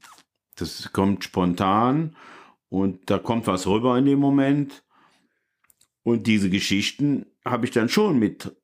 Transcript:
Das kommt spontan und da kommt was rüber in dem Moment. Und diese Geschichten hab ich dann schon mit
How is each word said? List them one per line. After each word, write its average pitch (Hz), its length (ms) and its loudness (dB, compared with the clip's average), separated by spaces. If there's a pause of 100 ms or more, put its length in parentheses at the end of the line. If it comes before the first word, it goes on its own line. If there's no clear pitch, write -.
(580)
Das - 340 -10
kommt 98 320 0
spontan 107 920 0 (540)
und 95 400 -4
da 101 80 2
kommt 113 300 -2
was 92 200 -2
rüber 120 300 2
in 131 80 2
dem 139 140 4
Moment. 139 640 0 (1200)
Und 117 220 0
diese 104 240 2
Geschichten 104 760 -2 (180)
hab 120 180 -2
ich 123 80 -2
dann 180 160 2
schon 202 300 2
mit - 460 -2